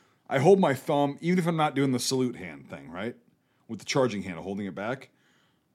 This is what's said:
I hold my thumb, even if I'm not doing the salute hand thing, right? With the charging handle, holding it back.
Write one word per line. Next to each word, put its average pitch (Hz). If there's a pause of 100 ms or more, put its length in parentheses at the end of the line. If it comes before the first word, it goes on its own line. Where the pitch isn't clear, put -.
(280)
I 135
hold 185
my 160
thumb, 143
even 180
if 175
I'm 170
not 151
doing 139
the 123
salute 127
hand 76
thing, 71
right? 98 (520)
With 113
the -
charging 113
handle, 87
holding 98
it 95
back. 117 (640)